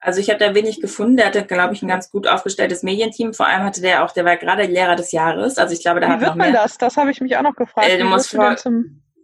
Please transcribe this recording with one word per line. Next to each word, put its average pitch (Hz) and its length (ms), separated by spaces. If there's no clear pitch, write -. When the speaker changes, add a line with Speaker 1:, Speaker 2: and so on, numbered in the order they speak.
Speaker 1:
Also 185 200
ich 202 80
habe 208 100
da 202 160
wenig 214 280
gefunden. 214 340
Der 226 100
hatte, 196 200
glaub 180 260
ich, 202 80
ein 190 80
ganz 185 220
gut 202 180
aufgestelltes 190 540
Medienteam. 220 500
Vor - 140
allem 190 180
hatte 196 160
der 175 240
auch, 175 80
der 175 140
war 175 100
gerade 185 280
Lehrer 175 320
des 175 160
Jahres. 165 440
Also 170 160
ich 170 80
glaube, 175 200
der 175 100
Speaker 2:
Wie - 20
Speaker 1:
hat 220 80
Speaker 2:
wird 269 120
Speaker 1:
noch - 40
Speaker 2:
man 330 160
Speaker 1:
mehr. 233 100
Speaker 2:
das? - 140
Das 247 220
habe 285 120
ich 269 120
mich 254 160
auch - 40
noch 285 140
gefragt. 226 320
Speaker 1:
Äh, 185 80
du 180 80
Speaker 2:
Wie 185 60
Speaker 1:
musst 240 240
Speaker 2:
wirst - 0
du 254 40
denn 208 100
Speaker 1:
vor-, 240 100
Speaker 2:
zum 233 420